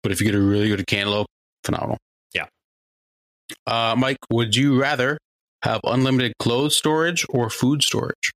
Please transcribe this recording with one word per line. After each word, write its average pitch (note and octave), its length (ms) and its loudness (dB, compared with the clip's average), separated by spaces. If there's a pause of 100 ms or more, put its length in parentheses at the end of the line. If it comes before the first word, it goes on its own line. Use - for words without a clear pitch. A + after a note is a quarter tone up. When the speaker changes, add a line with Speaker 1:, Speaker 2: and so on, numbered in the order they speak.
Speaker 1:
But G#2 80 -2
if F2 80 -2
you G2+ 80 0
get G2+ 80 2
a G2+ 60 2
really G#2 280 2
good G2 180 -2
cantaloupe, G#2 400 0 (360)
phenomenal. - 340 -2 (360)
Speaker 2:
Yeah. - 120 -2 (1200)
Speaker 1:
Uh, A2+ 300 0
Mike, C3 200 0 (140)
would A2+ 240 0
you C3+ 240 4
rather C3+ 380 0 (460)
have A2+ 200 -2
unlimited B2+ 560 2
clothes C3 380 0
storage D#3+ 520 0
or B2 200 0
food C#3 340 0
storage? - 560 -4